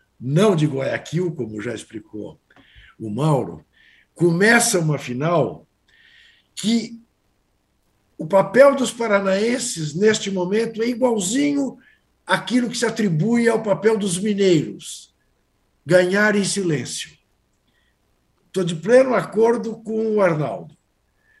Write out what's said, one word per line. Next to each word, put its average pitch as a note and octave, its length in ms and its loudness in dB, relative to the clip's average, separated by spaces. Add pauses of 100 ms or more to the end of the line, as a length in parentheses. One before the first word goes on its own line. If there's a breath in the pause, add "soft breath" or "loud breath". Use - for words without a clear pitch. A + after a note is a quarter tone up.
(180)
não E3+ 380 2
de D3+ 100 2
Guayaquil, C3+ 680 -4
como G#2+ 280 -8
já A2+ 140 -8
explicou G#2 680 -14 (580 soft breath)
o A2 120 -10
Mauro, A2+ 540 -2 (500 soft breath)
começa F#3+ 640 2
uma D#3 180 0
final C3 720 -2 (880 soft breath)
que A3 440 -2 (1160)
o D#3+ 100 -10
papel G3 480 6
dos B3 160 -2
paranaenses, G3+ 1040 -2
neste G#3 360 0
momento, G3 520 -2
é A#3+ 60 -2
igualzinho B3 880 -2 (500 soft breath)
àquilo A#3 440 0
que - 80 -8
se A#3 80 -2
atribui A3 600 0
ao A3+ 140 0
papel G#3+ 360 0
dos F#3 200 -4
mineiros, F#3 920 -2 (720)
ganhar F#3+ 520 4
em G3 80 2
silêncio. D#3+ 680 -4 (1400)
Tô F#3+ 100 -2
de E3+ 140 -4
pleno A#3+ 380 4
acordo A3 640 0
com A3 360 -4
o G3+ 80 2
Arnaldo. B2+ 540 -2 (640)